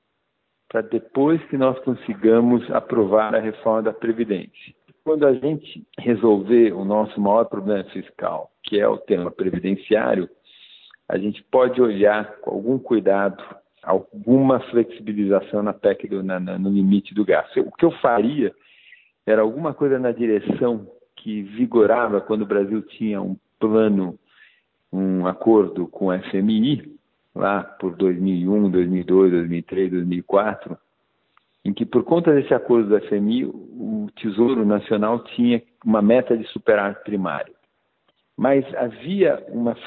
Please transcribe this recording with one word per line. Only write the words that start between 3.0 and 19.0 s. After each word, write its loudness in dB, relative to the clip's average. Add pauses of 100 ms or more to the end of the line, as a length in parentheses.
a 2
reforma -2
da -2
Previdência. -6 (280)
Quando 0
a 6
gente -6 (100)
resolver 4
o -6
nosso -2
maior 2
problema -4
fiscal, -10 (100)
que -2
é 4
o 0
tema -2
previdenciário, -2 (800)
a -2
gente -6
pode 2
olhar 2
com -8
algum -2
cuidado 0 (400)
alguma 2 (100)
flexibilização -2
na -4
pec -2
do, -6
na, -6
na, -8
no -2
limite 0
do 0
gasto. 0
O -4
que -2
eu 2 (100)
faria 0 (720)